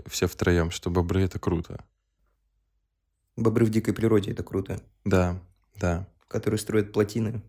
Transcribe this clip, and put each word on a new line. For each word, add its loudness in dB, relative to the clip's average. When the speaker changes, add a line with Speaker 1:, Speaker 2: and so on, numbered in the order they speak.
Speaker 1:
все -2
втроем, 2
что -6
бобры — 2
это -4
круто. -4
Speaker 2:
Бобры 2
в 4
дикой 0
природе — 2
это -8
круто. -6
Speaker 1:
Да, 2
да. -2
Speaker 2:
Которые -2
строят -2
плотины -2